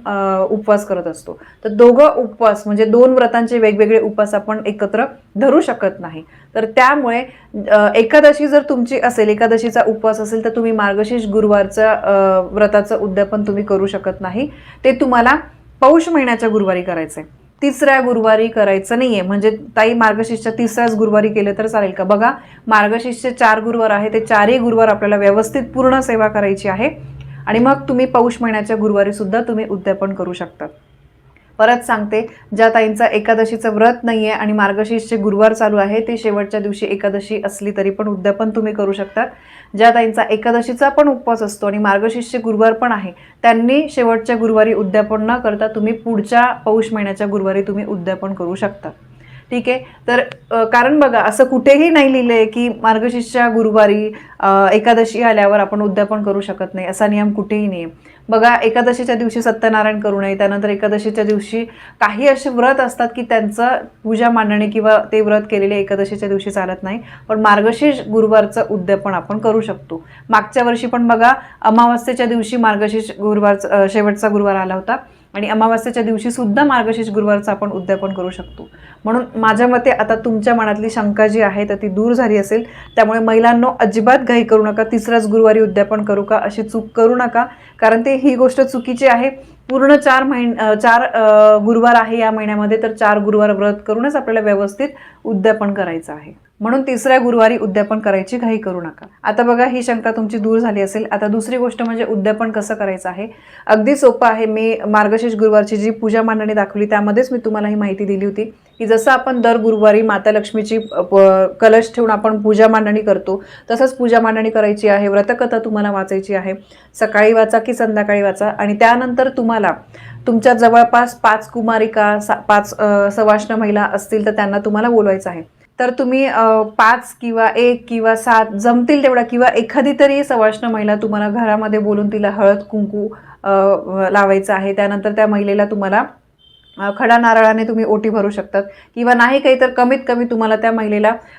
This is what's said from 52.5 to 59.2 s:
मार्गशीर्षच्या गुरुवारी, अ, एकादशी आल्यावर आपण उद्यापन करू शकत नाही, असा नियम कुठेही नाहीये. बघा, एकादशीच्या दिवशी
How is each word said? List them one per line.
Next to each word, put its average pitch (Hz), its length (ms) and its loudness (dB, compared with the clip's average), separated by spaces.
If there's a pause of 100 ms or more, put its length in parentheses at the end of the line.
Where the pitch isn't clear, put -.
मार्गशीर्षच्या 233 800 0
गुरुवारी, 214 640 2 (280)
अ, 196 320 4
एकादशी 226 500 2
आल्यावर 208 380 4
आपण 202 220 -2
उद्यापन 208 420 -2
करू 196 180 -2
शकत 196 320 -8
नाही, 185 140 -8
असा 190 200 -2
नियम 208 240 0
कुठेही 208 360 -4
नाहीये. 175 180 -8 (440)
बघा, 226 260 4
एकादशीच्या 240 600 0
दिवशी 226 260 -4